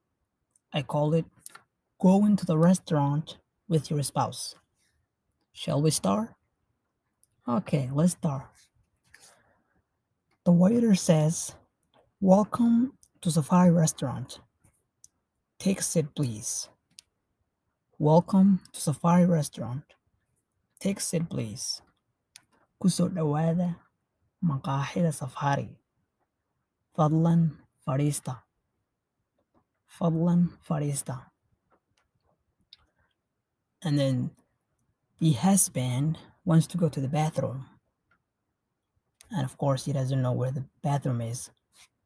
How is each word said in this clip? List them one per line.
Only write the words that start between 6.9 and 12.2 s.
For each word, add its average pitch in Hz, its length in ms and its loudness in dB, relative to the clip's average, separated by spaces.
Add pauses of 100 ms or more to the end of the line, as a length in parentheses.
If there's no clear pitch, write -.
Okay, 165 420 -2
let's 165 220 0
start. 135 320 -6 (2000)
The 180 80 4
waiter 214 420 4
says, 160 640 0 (640)